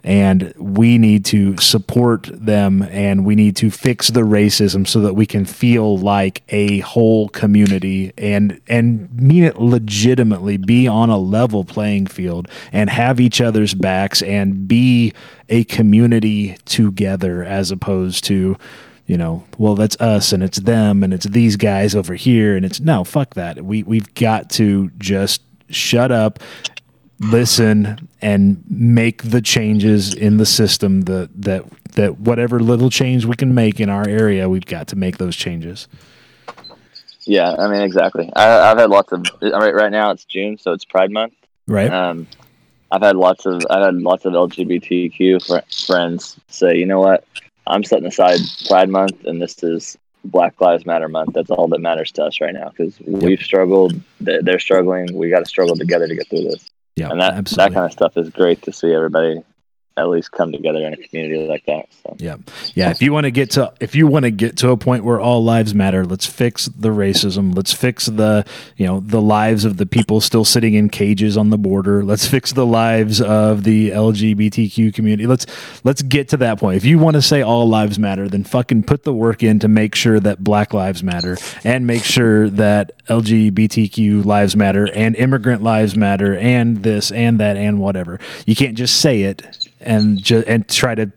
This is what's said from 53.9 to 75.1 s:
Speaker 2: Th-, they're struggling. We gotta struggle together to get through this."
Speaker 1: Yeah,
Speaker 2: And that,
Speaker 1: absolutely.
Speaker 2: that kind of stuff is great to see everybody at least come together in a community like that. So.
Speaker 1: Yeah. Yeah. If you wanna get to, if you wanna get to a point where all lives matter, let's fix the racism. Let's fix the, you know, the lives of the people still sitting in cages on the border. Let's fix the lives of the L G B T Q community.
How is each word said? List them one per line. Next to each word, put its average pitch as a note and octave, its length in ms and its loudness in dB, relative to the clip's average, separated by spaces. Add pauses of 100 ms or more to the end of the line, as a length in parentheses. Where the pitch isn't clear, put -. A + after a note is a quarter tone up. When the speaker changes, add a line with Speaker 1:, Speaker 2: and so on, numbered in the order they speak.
Speaker 2:
Th-, E2+ 200 -2
they're F2+ 160 0
struggling. F2+ 580 -2
We E2+ 140 -4
gotta F2 160 0
struggle E2+ 300 0
together E2+ 320 -2
to E2 80 -6
get - 120 -10
through E2+ 160 -4
this." - 240 -8 (280)
Speaker 1:
Yeah, D#2+ 140 -6
Speaker 2:
And E2 120 -4
that, F#2+ 120 0
Speaker 1:
absolutely. F#2+ 360 0
Speaker 2:
that F2+ 40 -10
kind F2+ 120 0
of F2 60 -6
stuff - 260 -2
is E2 100 -4
great E2+ 340 0
to - 100 -10
see E2+ 200 -2
everybody D#2+ 480 0 (580)
at E2+ 100 -2
least E2+ 240 -4
come E2+ 200 -4
together D#2 340 -6
in D2+ 80 -10
a - 20 -16
community D#2 500 -8
like D#2 200 -8
that. D#2 180 -6 (180)
So. - 160 -16
Speaker 1:
Yeah. D#2+ 180 -12 (380)
Yeah. F2+ 140 -2
If E2+ 140 -4
you C#3+ 100 2
wanna D3 180 0
get B2+ 220 -2
to, C3+ 260 -2
if - 160 -10
you D#3 120 4
wanna C3+ 240 2
get G#2+ 260 -4
to B2 140 2
a B2 80 2
point B2 260 -2
where A#2 160 0
all A#2+ 240 2
lives A2+ 300 2
matter, F#2+ 320 2
let's F#2+ 180 -6
fix - 400 -4
the A2 240 -6
racism. G2 640 0
Let's F#2+ 200 -4
fix - 320 -4
the, G#2+ 400 0 (320)
you F#2+ 80 0
know, F#2+ 140 -2
the G#2+ 200 -2
lives G#2+ 460 2
of G2+ 100 -2
the G2 80 -2
people G#2+ 380 0
still A2 240 0
sitting A2+ 260 2
in G#2+ 160 2
cages G#2 480 0
on G#2+ 140 2
the G#2+ 80 2
border. G2 440 0
Let's G2+ 240 -2
fix - 280 -2
the B2+ 100 0
lives A2+ 560 2
of G#2+ 440 2
the G#2+ 280 2
L A2 200 2
G G#2+ 200 0
B G#2+ 160 0
T G#2+ 220 -2
Q A2 220 0
community. G#2+ 340 -2